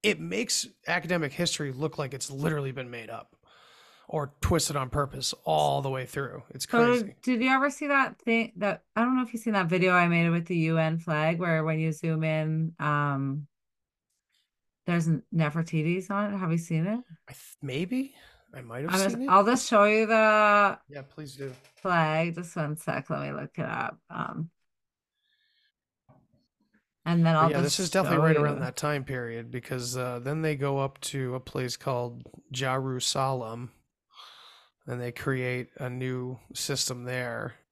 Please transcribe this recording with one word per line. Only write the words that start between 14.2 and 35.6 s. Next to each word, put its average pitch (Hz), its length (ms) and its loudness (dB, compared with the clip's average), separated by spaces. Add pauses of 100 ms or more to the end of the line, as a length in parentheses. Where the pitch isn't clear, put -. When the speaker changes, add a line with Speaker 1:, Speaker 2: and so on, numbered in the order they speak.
Speaker 2:
there's 170 200 2
n-, 165 160 2 (100)
Nefertiti's 165 800 0
on 202 240 -2
it? - 40 -4
Have 180 120 -2
you 170 80 0
seen 165 280 -2
it? 220 140 -2 (280)
Speaker 1:
I - 40 -18
th-, - 300 -20
maybe. 185 520 -4 (380)
I 131 100 -16
might 120 200 -8
have 156 80 -4
Speaker 2:
I'm 190 100 2
Speaker 1:
seen 196 100 2
Speaker 2:
just, 240 120 -4
Speaker 1:
it. 277 80 0
Speaker 2:
I'll 196 140 8
just 240 240 2
show 202 160 8
you 214 220 4
the 214 720 6 (100)
Speaker 1:
Yeah, 139 200 -12
please 139 280 -14
do. 135 180 -8 (220)
Speaker 2:
flag. 165 580 2
Just 170 220 -10
one 151 200 -4
sec. - 320 -6
Let 143 140 -4
me 143 100 -6
look 143 240 -10
it - 80 -4
up. - 340 -6 (120)
Um, - 400 -6 (2500)
and 170 200 4
then 165 100 6
Speaker 1:
But 156 60 4
Speaker 2:
I'll 160 100 6
Speaker 1:
yeah, 139 100 2
this 143 180 0
Speaker 2:
just - 20 -2
Speaker 1:
is 180 100 -2
definitely 185 280 2
Speaker 2:
show 156 80 6
Speaker 1:
right 156 100 6
around 147 220 2
Speaker 2:
you. - 20 -6
Speaker 1:
that 127 160 -6
time 147 280 -2
period 120 460 -8
because, 123 460 -6
uh, 123 240 -6
then 147 220 -4
they 156 120 0
go 139 240 -2
up 135 240 -4
to 127 320 -4
a 127 60 -6
place 127 360 -6
called 120 460 -4 (300)
Jerusalem, 131 1200 -2 (1120)
and 123 140 -6
they 120 120 -6
create 127 640 -2